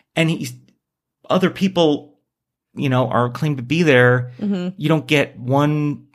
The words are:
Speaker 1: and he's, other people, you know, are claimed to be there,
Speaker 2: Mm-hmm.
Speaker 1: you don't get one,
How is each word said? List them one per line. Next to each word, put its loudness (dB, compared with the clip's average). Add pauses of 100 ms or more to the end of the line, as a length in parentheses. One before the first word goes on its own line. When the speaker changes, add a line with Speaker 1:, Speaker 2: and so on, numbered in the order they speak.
(160)
Speaker 1:
and 2
he's, -4 (760)
other 2
people, 0 (560)
you -4
know, 0
are 0
claimed -4
to -8
be -2
there, 4
Speaker 2:
Mm-hmm. -4
Speaker 1:
you -4
don't 0
get 0
one, -2